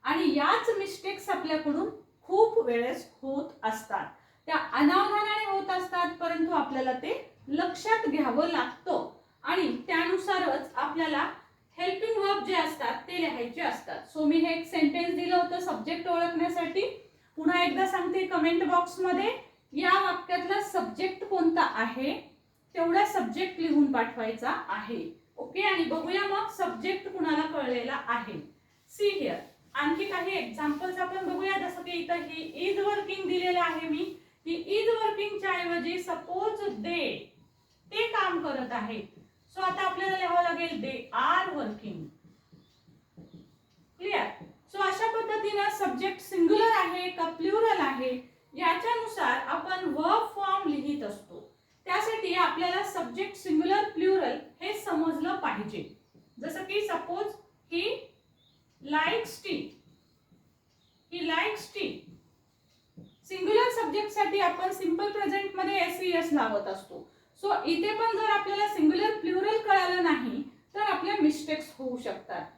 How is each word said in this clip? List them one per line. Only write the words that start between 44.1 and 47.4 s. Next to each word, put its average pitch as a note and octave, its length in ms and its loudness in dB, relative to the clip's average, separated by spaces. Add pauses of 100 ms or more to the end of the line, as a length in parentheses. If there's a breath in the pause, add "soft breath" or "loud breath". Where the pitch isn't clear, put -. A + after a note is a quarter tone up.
So G4 140 -2
अशा G#4+ 260 0
पद्धतीनं G#4+ 640 0
सब्जेक्ट F#4+ 420 -2
सिंग्युलर G#4 560 6
आहे F4+ 340 0
का E4 180 -2 (100)
प्लुरल G#4 420 4